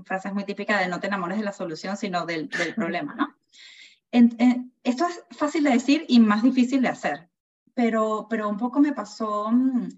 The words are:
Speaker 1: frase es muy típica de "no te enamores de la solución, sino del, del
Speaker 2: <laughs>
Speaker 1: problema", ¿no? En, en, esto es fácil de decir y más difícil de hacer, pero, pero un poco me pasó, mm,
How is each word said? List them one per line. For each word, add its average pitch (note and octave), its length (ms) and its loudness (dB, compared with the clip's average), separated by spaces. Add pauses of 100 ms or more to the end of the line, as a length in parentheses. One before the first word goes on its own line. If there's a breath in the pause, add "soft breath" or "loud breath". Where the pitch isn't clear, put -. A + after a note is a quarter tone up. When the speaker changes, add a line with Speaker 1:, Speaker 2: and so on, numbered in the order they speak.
Speaker 1:
frase F#3+ 240 -6
es G3 60 -8
muy G3+ 100 -4
típica G3+ 360 -2
de F#3 80 -2
"no F3 120 -6
te G3 80 -6
enamores G3 300 -4
de G#3+ 60 -4
la G3+ 80 -6
solución, F3+ 440 -8
sino F3 300 -4
del, E3 240 -6
del E3+ 240 -4
Speaker 2:
<laughs> - 20 -10
Speaker 1:
problema", F#3 400 -4
¿no? - 120 -4 (840 loud breath)
En, A#3 260 8
en, B3 340 2 (120)
esto B3+ 220 -2
es - 180 -8 (120)
fácil D4+ 280 -2
de D4 60 4
decir C#4+ 380 2
y A#3+ 120 8
más G#3+ 220 4
difícil B3+ 400 2
de G3+ 60 2
hacer, - 420 -6 (440)
pero, A3 540 0
pero G#3 200 -4
un G3+ 80 -4
poco A#3+ 240 0
me D4 120 4
pasó, G#3 600 -6
mm, B3 460 2